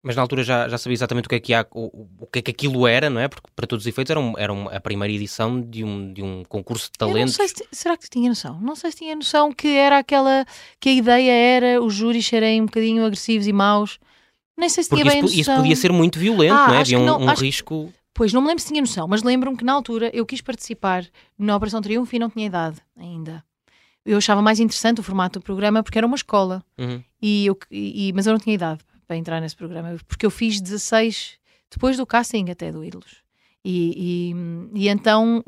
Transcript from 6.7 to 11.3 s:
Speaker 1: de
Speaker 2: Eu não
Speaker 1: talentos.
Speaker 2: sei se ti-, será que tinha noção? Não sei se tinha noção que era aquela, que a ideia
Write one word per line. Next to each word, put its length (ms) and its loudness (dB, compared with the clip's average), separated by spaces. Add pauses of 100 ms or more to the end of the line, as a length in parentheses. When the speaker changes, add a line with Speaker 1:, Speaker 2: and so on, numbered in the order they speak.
Speaker 1:
de 180 -4
Speaker 2:
Eu 40 2
não 40 0
Speaker 1:
talentos. 220 0
Speaker 2:
sei 140 0
se 80 -8
ti-, 140 -14
será 280 -4
que 100 -20
tinha 220 0
noção? 320 -6
Não 120 -6
sei 180 -8
se 40 -18
tinha 180 -10
noção 380 0
que 160 -4
era 300 6
aquela, 480 2 (340)
que 80 2
a 40 6
ideia 380 6